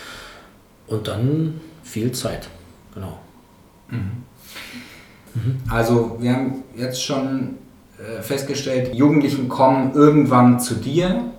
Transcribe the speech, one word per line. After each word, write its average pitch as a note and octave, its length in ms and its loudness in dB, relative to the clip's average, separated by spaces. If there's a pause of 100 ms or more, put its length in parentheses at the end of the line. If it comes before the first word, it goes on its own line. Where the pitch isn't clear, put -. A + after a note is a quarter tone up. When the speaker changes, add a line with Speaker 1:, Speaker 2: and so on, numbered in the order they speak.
(880)
Speaker 1:
und A2 180 -4
dann C#3+ 540 -2 (240)
viel A2+ 260 -4
Zeit. - 380 -8 (460)
Genau. F2+ 240 -12 (720)
Speaker 2:
Mhm. A#2+ 340 -8 (1080)
Speaker 1:
Mhm. C3 240 -4 (120)
Speaker 2:
Also A#2 480 0
wir B2 140 0
haben C3+ 320 -2 (120)
jetzt B2+ 240 -6
schon, C3+ 580 -4 (400)
äh, A2+ 240 -12
festgestellt, C3 680 -2
Jugendlichen C3+ 560 4
kommen C3+ 460 2
irgendwann C3 640 6
zu - 160 -2
dir. F3+ 520 0 (120)